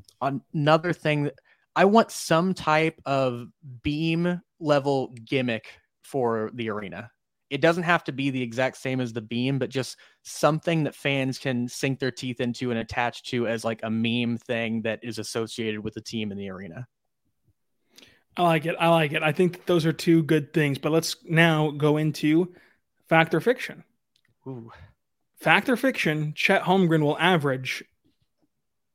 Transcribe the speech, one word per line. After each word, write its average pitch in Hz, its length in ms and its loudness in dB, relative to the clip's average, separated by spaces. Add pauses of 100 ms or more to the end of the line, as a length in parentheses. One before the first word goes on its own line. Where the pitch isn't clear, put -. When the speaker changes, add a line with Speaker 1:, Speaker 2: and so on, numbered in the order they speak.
(200)
Speaker 1:
another 151 720 2
thing 151 320 0
that 143 120 -4 (420)
I 170 80 8
want 208 260 6
some 175 420 0
type 160 520 0
of 131 420 -2 (360)
beam 165 580 0 (180)
level 139 640 0
gimmick 123 560 -4 (220)
for 113 520 -2
the 117 180 -6
arena. 101 380 -10 (400)
It 139 120 -4
doesn't 170 220 2
have 170 200 2
to - 80 -8
be 139 180 -2
the 131 120 -4
exact 127 340 -2
same 131 240 -4
as 123 140 -4
the 117 80 -6
beam, 123 360 -4
but 123 120 -4
just 131 260 -6 (280)
something 160 600 0
that 139 100 -4
fans 135 460 -2
can 123 300 -4
sink 135 280 -4
their 131 140 -2
teeth 127 300 -8
into 123 300 -4
and 113 100 -2
attach 120 480 -4
to 120 180 -2
as, 113 160 -4
like, 113 200 -4
a 113 60 -4
meme 117 480 -2
thing 113 440 -6
that 107 200 -4
is 113 160 -10
associated 110 640 -6
with 107 140 -10
the 110 80 -12
team 107 320 -6
in 98 40 -12
the 98 120 -10
arena. 95 360 -14 (1500)
Speaker 2:
I 175 80 0
like 165 220 4
it. 165 120 -4
I 170 120 4
like 160 240 4
it. 156 100 -2
I 156 80 2
think 175 220 2
that - 120 -18
those 170 200 2
are 160 80 2
two 165 300 4
good 147 280 2
things, 143 260 0
but 151 140 -2
let's 160 320 0
now 160 480 4
go 147 240 2
into 156 580 2 (540)
fact 165 260 4
or 165 60 2
fiction. - 460 -4 (600)
Speaker 1:
Ooh. 120 240 -12 (680)
Speaker 2:
Fact 175 320 2
or 247 80 2
fiction, 156 580 -2
Chet - 280 2
Holmgren 175 380 4
will 147 160 2
average 143 640 0 (1120)